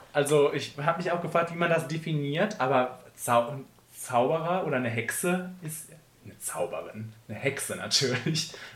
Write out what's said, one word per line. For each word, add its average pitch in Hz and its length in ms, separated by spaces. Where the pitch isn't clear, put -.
Also, 143 420
ich - 260
hab 147 180
mich 175 140
auch 175 100
gefragt, 170 320
wie 170 40
man 170 120
das 165 180
definiert, 156 720
aber 127 440
Zau-, 120 380
ein 135 140
Zauberer 160 720
oder 139 120
eine 123 120
Hexe 180 600
ist - 300
eine 104 140
Zauberin. 107 760
Eine 107 100
Hexe - 380
natürlich. 120 800